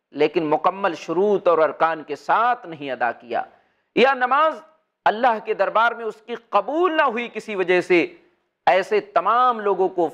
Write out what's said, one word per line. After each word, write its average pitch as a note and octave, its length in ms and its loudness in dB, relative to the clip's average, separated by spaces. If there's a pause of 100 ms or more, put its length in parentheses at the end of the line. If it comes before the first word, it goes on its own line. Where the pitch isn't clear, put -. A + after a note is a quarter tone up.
(120)
لیکن D3+ 340 0
مکمل F3+ 500 -2
شروط F#3+ 520 0
اور E3 100 4
ارکان D#3+ 460 0
کے D3 120 -10
ساتھ G3+ 500 0
نہیں D3 260 -10
ادا A#2+ 200 -2
کیا، A#2 320 -6 (520)
یا C4 180 4
نماز C4 480 0 (440)
اللہ G#3+ 400 0
کے G#3+ 80 -4
دربار G3 380 0
میں A3+ 140 -10
اس G#3+ 100 -8 (100)
کی A#3 100 -10 (140)
قبول C4+ 480 0
نہ D#4 40 4
ہوئی A#3+ 320 -2
کسی G#3+ 220 -10
وجہ F3+ 260 2
سے، E3+ 340 0 (500)
ایسے G#3 340 2
تمام A3+ 600 0
لوگوں F#3+ 300 0
کو F3 240 -2